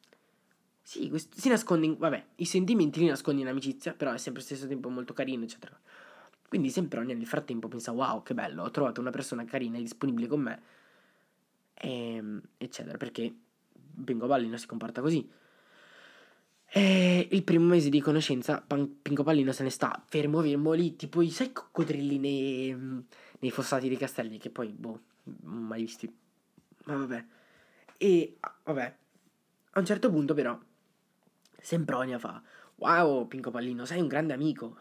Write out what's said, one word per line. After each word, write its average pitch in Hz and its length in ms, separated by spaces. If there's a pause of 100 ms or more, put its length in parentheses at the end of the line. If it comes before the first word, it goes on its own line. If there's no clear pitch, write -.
(800)
sì, - 280
quest-, 156 260
si - 120
nasconde 185 380
in, 156 120
vabbè, 151 280 (120)
i 175 80
sentimenti 180 540
li 170 60
nasconde 139 360
in 131 60
amicizia, 135 460
però 139 180
è 117 60
sempre 131 240
allo - 80
stesso 135 180
tempo 127 220
molto 127 240
carino, 131 300
eccetera. - 360 (680)
Quindi 160 220
Sempronia 123 460
nel 117 120
frattempo 117 420
pensa, 120 220
"Wow, 123 320
che 127 100
bello, 87 300
ho - 80
trovato 131 280
una 127 120
persona 131 340
carina 120 320
e 120 40
disponibile 117 460
con 147 140
me", 113 200 (1120)
ehm, 113 680 (160)
eccetera, - 400
perché 117 360 (720)
Pinco 123 240
Pallino 120 300
si - 100
comporta 117 340
così. 151 280 (1400)
E 185 560
il 190 140
primo 170 220
mese 170 240
di 147 100
conoscenza, 147 680
Pan-, 143 360
Pinco 143 220
Pallino 143 280
se 135 120
ne 131 60
sta - 380
fermo, 151 340
fermo 147 300
lì, 165 240
tipo 165 260
i, 170 80
sai, 254 220
coccodrilli 143 680
nei, 135 560 (640)
nei 127 120
fossati 131 380
dei 127 80
castelli, 113 400
che 113 140
poi, 117 180
boh, 113 320 (400)
mai 113 400
visti. 113 280 (760)
Ma 147 100
vabbè. 123 300 (720)
E, 175 420
ah, - 240
vabbè. 131 320 (760)
A 196 80
un 180 60
certo 208 240
punto, 151 240
però, 123 240 (1040)
Sempronia 131 580
fa, 220 240 (340)
"Wow, 143 520
Pinco 127 240
Pallino, 120 320
sei 165 160
un 160 80
grande 147 240
amico." 135 500